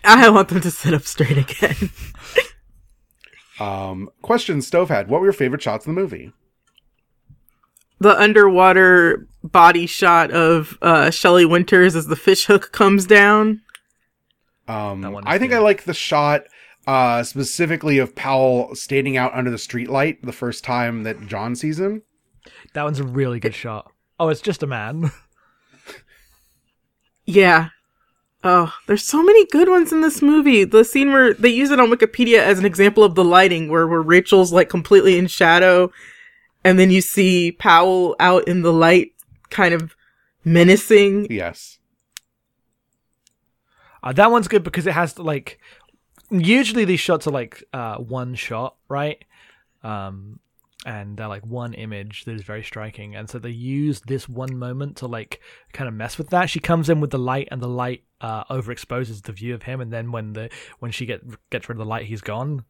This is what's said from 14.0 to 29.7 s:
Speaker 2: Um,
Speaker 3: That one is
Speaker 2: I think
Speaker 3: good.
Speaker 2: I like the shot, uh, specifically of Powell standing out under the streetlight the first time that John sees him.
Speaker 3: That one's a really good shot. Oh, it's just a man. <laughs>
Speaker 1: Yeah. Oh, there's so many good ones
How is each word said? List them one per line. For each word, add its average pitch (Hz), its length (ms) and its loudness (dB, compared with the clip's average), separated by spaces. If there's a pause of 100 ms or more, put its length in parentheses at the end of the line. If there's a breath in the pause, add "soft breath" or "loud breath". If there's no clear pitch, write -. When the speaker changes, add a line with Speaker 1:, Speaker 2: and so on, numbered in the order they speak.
Speaker 2:
Um, 104 340 -8
Speaker 3:
That 101 100 -10
one 101 120 -14
is 107 40 -10
Speaker 2:
I 170 120 -2
think 247 100 -2
Speaker 3:
good. 240 80 -2
Speaker 2:
I 220 40 0
like 208 240 0
the 170 100 -8
shot, 147 480 -2 (420 soft breath)
uh, 123 380 0
specifically 156 760 -4
of 127 160 -2
Powell 131 600 -2
standing 139 420 -4
out 127 160 -2
under 127 160 -4
the 117 80 -8
streetlight 135 640 -6
the 123 100 -12
first 120 320 -10
time 120 400 -6
that 110 220 -10
John 113 300 -8
sees 151 240 -8
him. 208 240 -6 (720 soft breath)
Speaker 3:
That 147 80 -8
one's 147 160 -6
a 143 40 -6
really 127 360 -4
good 110 160 -6
shot. - 360 -14 (280)
Oh, 160 100 -2
it's 156 120 -6
just 196 200 -6
a 151 60 -6
man. 135 480 -8
<laughs> - 60 -20 (2000 soft breath)
Speaker 1:
Yeah. 170 400 4 (720)
Oh, 180 300 2 (120)
there's 202 180 -2
so 302 180 -2
many 403 260 8
good 339 200 2
ones 359 240 2